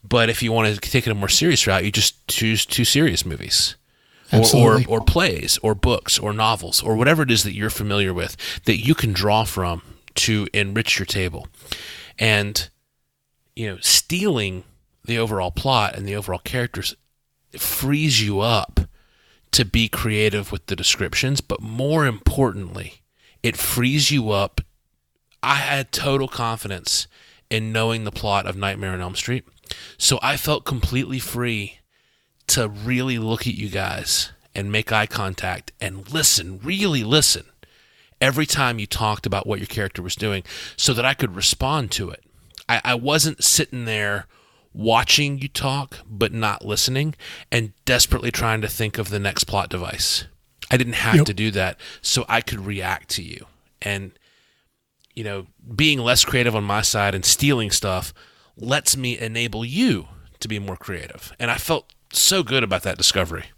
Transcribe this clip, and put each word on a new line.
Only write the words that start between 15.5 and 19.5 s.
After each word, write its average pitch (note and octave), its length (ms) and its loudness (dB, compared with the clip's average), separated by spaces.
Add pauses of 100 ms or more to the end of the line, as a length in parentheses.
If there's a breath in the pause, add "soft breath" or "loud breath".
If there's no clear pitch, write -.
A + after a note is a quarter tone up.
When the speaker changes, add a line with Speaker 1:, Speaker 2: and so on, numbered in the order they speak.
Speaker 1:
plot A#2+ 460 2
and G2+ 100 -8
the G2 80 -6
overall G2 260 -6
characters - 540 -6 (600)
frees C#3+ 640 0
you G2+ 200 0
up A2 400 2 (720)